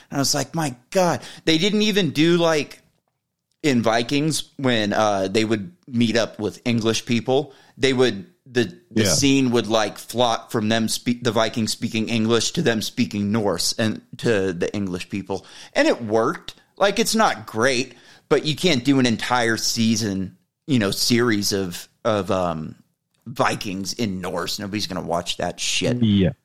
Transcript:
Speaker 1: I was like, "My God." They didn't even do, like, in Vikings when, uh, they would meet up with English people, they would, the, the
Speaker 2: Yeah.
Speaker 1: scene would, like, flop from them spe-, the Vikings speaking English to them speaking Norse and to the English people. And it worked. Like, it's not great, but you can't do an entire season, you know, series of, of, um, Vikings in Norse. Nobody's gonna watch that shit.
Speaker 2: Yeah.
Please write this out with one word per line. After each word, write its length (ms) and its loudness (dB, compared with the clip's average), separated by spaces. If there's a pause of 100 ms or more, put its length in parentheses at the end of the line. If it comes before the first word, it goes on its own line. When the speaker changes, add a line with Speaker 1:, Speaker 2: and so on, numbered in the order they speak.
(120)
Speaker 1:
I 60 -6
was 180 0
like, 200 -4
"My 200 -2 (160)
God." 300 2 (240)
They 120 4
didn't 240 2
even 300 2
do, 260 4
like, 440 0 (840)
in 180 4
Vikings 600 0 (140)
when, 360 0
uh, 340 2
they 160 0
would 280 -2 (160)
meet 280 0
up 240 -2
with 260 -6
English 400 0
people, 460 0 (280)
they 140 2
would, 340 2 (180)
the, 200 0 (260)
the 140 2
Speaker 2:
Yeah. 80 4
Speaker 1:
scene 360 4
would, 160 2
like, 320 0
flop 540 -2
from 180 0
them 180 2
spe-, 360 -4
the 80 2
Vikings 400 0
speaking 360 -4
English 440 0
to 100 -4
them 220 0
speaking 480 -2
Norse 480 0
and 220 -2 (160)
to 360 0
the 220 -4
English 340 -6
people. 380 -8 (260)
And 140 2
it 160 0
worked. 500 0 (240)
Like, 220 2
it's 160 0
not 320 0
great, 480 0 (340)
but 160 4
you 100 -2
can't 280 0
do 160 4
an 80 4
entire 500 0
season, 800 -2 (300)
you 100 2
know, 140 2
series 600 0
of, 360 -6 (160)
of, 260 0
um, 460 -2 (500)
Vikings 680 -2
in 280 -4
Norse. 380 -6
Nobody's 260 -6
gonna 160 -6
watch 360 -4
that 220 -6
shit. 440 -2
Speaker 2:
Yeah. 260 4 (160)